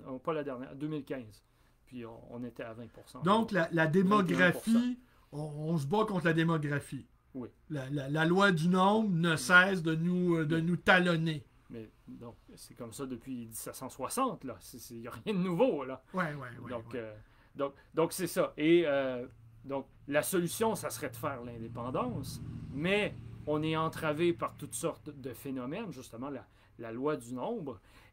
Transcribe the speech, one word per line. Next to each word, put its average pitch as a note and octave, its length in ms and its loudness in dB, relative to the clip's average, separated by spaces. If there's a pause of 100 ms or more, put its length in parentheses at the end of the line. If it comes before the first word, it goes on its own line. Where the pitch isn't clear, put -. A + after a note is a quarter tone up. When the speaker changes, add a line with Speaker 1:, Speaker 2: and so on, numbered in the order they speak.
Speaker 1:
non, C3 140 -10
pas E3 120 -4
la D3+ 120 -2
dernière, C3+ 320 -8
deux C#3 100 -6
mille D3+ 180 -6
quinze. A#2 380 -10 (420)
Puis A#2+ 220 -12
on, A#2 120 -14 (120)
on A#2+ 140 -10
était B2 180 -10
à A#2 100 -10
vingt A2+ 200 -14
pour - 180 -20
cent. C3 120 -14
Speaker 2:
Donc, G#3+ 280 4
la, E3+ 220 2
la E3 160 4
démographie, F3+ 840 4
Speaker 1:
Vingt A#3 60 8
et - 0 -
un B3 140 2 (360)
pour C#3+ 140 -8
cent. D3 240 -8
Speaker 2:
on, E3 60 0
on E3+ 40 2
se C#3 100 -2
bat G#3 200 4
contre F#3 180 0
la E3+ 80 6
démographie. D3 760 0 (280)
Speaker 1:
Oui. B2+ 140 -8 (200)
Speaker 2:
La, C3+ 220 -6
la, C#3 180 -4
la D#3 160 2
loi F#3+ 280 6
du E3 160 2
nombre G3+ 420 6
ne E3 260 4
cesse F#3 460 6
de D#3+ 120 0
nous, F3 420 2
euh, D#3+ 100 2
de D#3+ 100 2
Speaker 1:
Oui. E3 60 2
Speaker 2:
nous F3 160 2
talonner. E3 680 4 (240)
Speaker 1:
Mais A2+ 220 -12 (180)
donc, A#2+ 280 -14 (200)
c'est - 180 -20
comme A#2 200 -12
ça C#3 100 -8
depuis B2+ 300 -8
mille A2+ 200 -10
sept - 200 -10
cent C3 160 -10
soixante, F#3 540 -4
là. A#2 160 -10
C'est, - 180 -18
c'est, A#2+ 180 -16
y A#2 120 -12
a - 20 -12
rien A#2 240 -6
de F#3 40 0
nouveau, F3 460 2
là. C3 180 -10 (120)
Speaker 2:
Ouais, F3 200 -2
ouais, B2 280 -12
ouais, A#2 80 -12
Speaker 1:
Donc, A#2 240 -8
Speaker 2:
ouais. A#2+ 60 -6
Speaker 1:
euh, A2 140 -10 (400)
donc, C#3 200 -4 (180)
donc, E3 220 2
c'est F3 120 -4
ça. - 300 0
Et, E3 300 6
euh, C3+ 400 0 (380)
donc, C3+ 220 -6 (220)
la D3 140 2
solution, F#3 520 0
ça D3 160 -6
serait - 180 -6
de A#2 80 -10
faire C#3 280 -4
l'indépendance, B2 960 -6 (300)
mais F3+ 440 0 (300)
on D3+ 160 0
est D#3 140 0
entravé D#3+ 560 0
par D#3 240 -4
toutes - 180 -12
sortes - 340 -6
de C3+ 240 -12
phénomènes, C#3+ 600 -8
justement, B2+ 380 -12
la, B2+ 140 -10 (360)
la A#2 120 -10
loi C#3 240 -2
du A#2+ 160 -10
nombre. C#3+ 480 -6 (320)